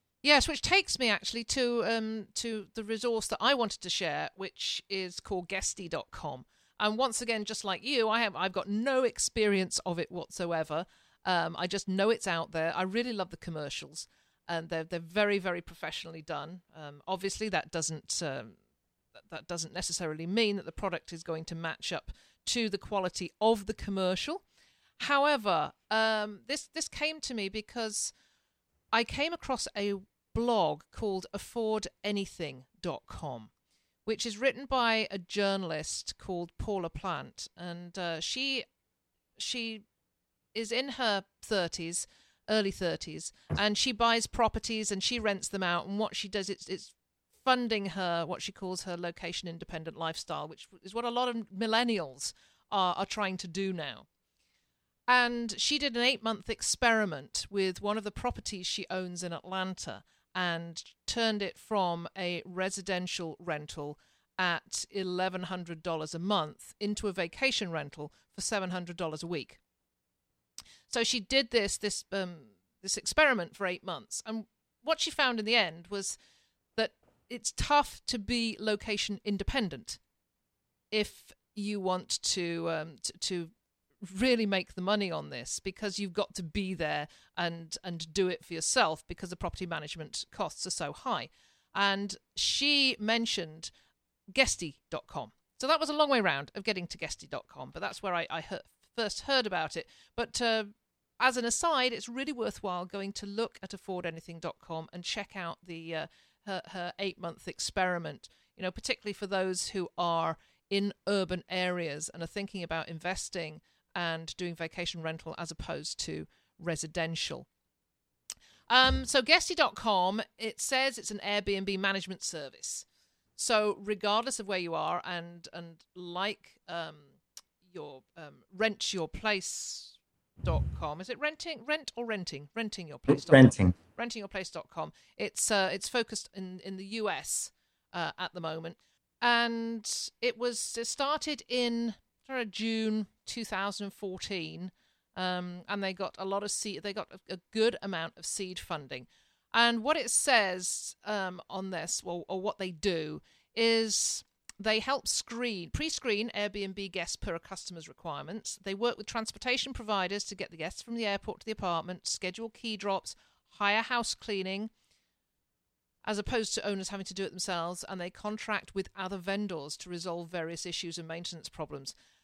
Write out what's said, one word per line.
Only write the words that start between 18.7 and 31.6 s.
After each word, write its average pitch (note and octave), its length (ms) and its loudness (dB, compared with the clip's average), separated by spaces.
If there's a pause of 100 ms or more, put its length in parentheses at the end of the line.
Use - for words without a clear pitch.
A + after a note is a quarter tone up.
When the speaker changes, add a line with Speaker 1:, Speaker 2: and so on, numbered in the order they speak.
Speaker 1:
that, A2 160 -20
that D#3+ 160 -12
doesn't E3 280 -6
necessarily E3 520 -4
mean G3+ 300 4
that - 100 -6
the E3+ 60 -10
product - 400 -4
is E3 100 -12
going D#3+ 240 -4
to E3+ 80 -8
match E3 380 -4
up - 200 -6 (340)
to A3+ 220 2
the G3 100 -2
quality F#3 600 -2
of G#3+ 260 4
the G#3+ 80 -4
commercial. F#3+ 680 0 (580)
However, A#3+ 720 4 (180)
um, G#3+ 560 2
this, D4 280 -4
this D#4+ 140 -2
came D#4 320 -2
to - 140 -4
me G3+ 140 -2
because G#3+ 640 -4 (800)
I A#3 120 6
came D4+ 280 -2
across C#4 340 -4 (100)
a G3+ 180 0 (400)
blog G#3 480 4 (100)
called G3 400 -2
afford A3 560 -2 (140)